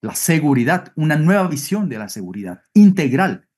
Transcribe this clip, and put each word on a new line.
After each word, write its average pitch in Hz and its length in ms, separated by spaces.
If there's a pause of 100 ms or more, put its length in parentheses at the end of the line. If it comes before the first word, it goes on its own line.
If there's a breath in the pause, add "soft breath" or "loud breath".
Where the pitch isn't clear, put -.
La 107 140
seguridad, 147 800
una 156 180
nueva 185 320
visión 175 400
de 120 100
la 107 120
seguridad 92 540 (100)
integral 185 760 (100)